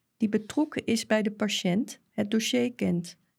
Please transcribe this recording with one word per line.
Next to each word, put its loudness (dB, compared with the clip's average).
die 2
betrokken -2
is 0
bij 4
de 0
patiënt, -2
het -2
dossier 0
kent -2